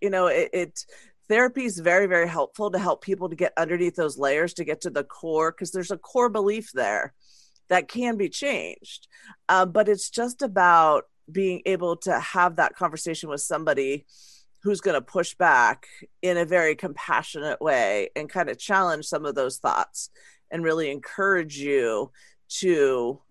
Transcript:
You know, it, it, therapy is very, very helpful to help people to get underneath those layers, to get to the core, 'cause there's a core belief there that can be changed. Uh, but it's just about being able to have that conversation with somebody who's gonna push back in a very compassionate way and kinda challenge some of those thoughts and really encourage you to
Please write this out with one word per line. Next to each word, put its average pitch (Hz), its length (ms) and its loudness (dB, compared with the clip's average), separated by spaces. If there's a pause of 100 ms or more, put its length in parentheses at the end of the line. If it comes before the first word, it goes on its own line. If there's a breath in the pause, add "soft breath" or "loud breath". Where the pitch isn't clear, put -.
You 202 80 0
know, 185 160 4
it, 160 260 2
it, 175 320 -6 (420 loud breath)
therapy 247 380 2
is 185 140 -6
very, 175 260 4
very 175 220 2
helpful 170 440 -4
to 185 80 0
help 180 220 0
people 185 280 -4
to 165 60 -12
get 165 220 -2
underneath 170 380 0
those 151 240 -4
layers, 147 360 0
to 170 100 -6
get 156 160 -6
to 170 100 -8
the 143 120 -2
core, 160 480 -2
'cause 170 200 -10
there's 180 200 -6
a 185 60 -6
core 247 320 0
belief 208 440 -2
there 107 400 -2 (560 soft breath)
that 180 180 2
can 240 300 -4
be 196 120 -2
changed. - 760 -8 (400 loud breath)
Uh, 185 180 6
but 190 220 2
it's 202 220 0
just 240 320 -6
about 175 640 6 (260)
being 185 360 -2
able 175 280 0
to 165 240 -2
have 180 360 0
that 160 200 2
conversation 160 540 -6
with 143 120 -6
somebody 143 640 -2 (580 soft breath)
who's 196 180 0
gonna 156 200 0
push - 340 -4
back 127 500 4 (380)
in 180 140 0
a 170 80 0
very 160 300 2
compassionate 147 840 -6
way 110 540 0
and 151 160 -8
kinda 160 240 -4
challenge 180 500 -2
some 151 180 -6
of 143 120 -6
those 131 240 -2
thoughts - 500 -4 (400 soft breath)
and 165 140 -6
really 160 260 -2
encourage 160 680 -2
you 131 520 0 (360 soft breath)
to 139 840 0